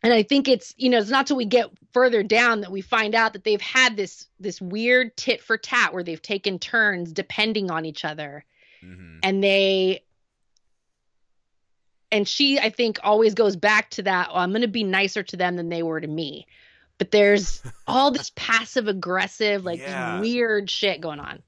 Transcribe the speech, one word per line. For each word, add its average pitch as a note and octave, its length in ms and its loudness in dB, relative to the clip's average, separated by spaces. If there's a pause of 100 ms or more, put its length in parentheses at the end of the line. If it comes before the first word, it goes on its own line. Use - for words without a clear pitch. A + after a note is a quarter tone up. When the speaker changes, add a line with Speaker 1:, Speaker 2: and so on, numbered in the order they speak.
Speaker 1:
And A3+ 80 4
I A3 120 6
think C#4 240 2
it's, - 280 0
you B3 140 0
know, A#3+ 80 4
it's G#3+ 120 0
not C4+ 180 0
till D4 80 2
we B3 80 -2
get G#3+ 260 2 (220)
further A#3+ 320 4
down A3 380 2
that F#3 100 -12
we G3 80 -6
find A3 340 -2
out A3+ 200 2
that G3 100 -18
they've G#3 160 2
had B3+ 360 2
this, G3 300 -8 (140)
this F#3 200 -10
weird A3+ 560 0
tit - 240 -2
for - 160 -2
tat G#3+ 380 0
where F3+ 80 -6
they've E3 180 -8
taken G3 380 -4
turns F#3+ 540 -2
depending G3+ 580 -2
on D#3+ 160 -4
each D3+ 180 -10
other. D3+ 400 -10 (380)
Speaker 2:
Mm-hmm. F#2 400 -20
Speaker 1:
And G3 220 0
they, F#3+ 580 2 (2000)
and G3+ 180 0
she, C#4 300 0
I A3 120 0
think, A3+ 340 -2
always G#3+ 300 4
goes G3+ 220 2
back G#3+ 340 2
to - 120 -10
that, F#3 280 0
"Oh, - 80 -6
I'm F3+ 140 0
gonna A#3 160 0
be E3+ 160 -4
nicer F#3+ 380 0
to F#3 140 -12
them F3+ 200 -2
than E3+ 120 -6
they E3+ 140 -4
were D#3+ 180 -4
to - 80 -10
me." D3+ 380 -8 (520)
But E3+ 120 -4
there's G3+ 520 4 (120)
Speaker 2:
<laughs> - 120 -16
Speaker 1:
all C4+ 240 2
this - 240 -6
passive A3+ 540 -2
aggressive, G3 760 -2
like, E3+ 140 -6
just - 120 -12
Speaker 2:
Yeah. C3 300 -6
Speaker 1:
weird A3 480 -2
shit F#3 320 -4
going D3+ 200 -10
on. C#3+ 260 -14